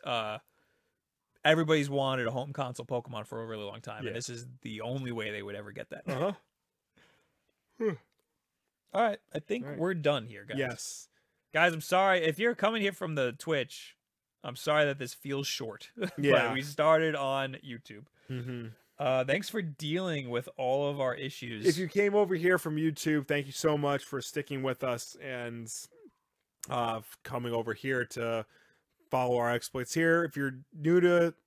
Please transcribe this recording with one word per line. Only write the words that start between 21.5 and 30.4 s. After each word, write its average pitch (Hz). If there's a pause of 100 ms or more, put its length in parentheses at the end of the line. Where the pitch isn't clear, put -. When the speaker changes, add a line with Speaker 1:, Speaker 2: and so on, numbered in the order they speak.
Speaker 2:
If 160
you 180
came 202
over 190
here 175
from 151
YouTube, 151
thank 143
you 135
so 151
much 143
for 131
sticking 139
with 131
us 120
and, 120 (1000)
uh, 117
f-, -
coming 120
over 117
here 127
to 117 (640)
follow 127
our 117
exploits 120
here. 165
If 151
you're 135 (140)